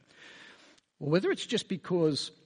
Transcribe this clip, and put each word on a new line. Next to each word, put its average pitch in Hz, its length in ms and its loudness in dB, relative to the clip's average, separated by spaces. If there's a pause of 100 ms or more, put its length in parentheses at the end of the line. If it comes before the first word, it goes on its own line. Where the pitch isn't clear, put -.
(1000)
Or 143 100 -2
whether 196 200 4
it's - 140 -2
just - 240 -4
because 165 640 0 (160)